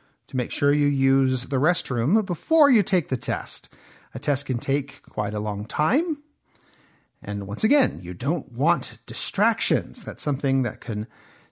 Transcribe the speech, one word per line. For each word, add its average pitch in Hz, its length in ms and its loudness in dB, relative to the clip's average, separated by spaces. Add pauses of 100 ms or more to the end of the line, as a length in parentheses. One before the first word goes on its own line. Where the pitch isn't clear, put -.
(280)
to 131 100 -4
make 123 140 -2
sure 143 200 2
you 147 160 2
use 135 600 2
the 135 100 -2
restroom 151 680 2
before 294 440 2
you 233 120 6
take 185 280 0
the 123 80 2
test. - 520 -6 (440)
A 113 60 -8
test 139 260 0
can 120 140 -2
take 143 500 -4
quite 107 240 -4
a 107 80 -2
long 104 240 -4
time. 285 540 0 (1000)
And 101 260 -6
once 107 180 -2
again, 175 360 2
you 90 120 -6
don't 135 400 -2
want 135 540 0
distractions. - 960 -2
That's - 200 -10
something 135 400 0
that - 160 -4
can 107 280 -4 (440)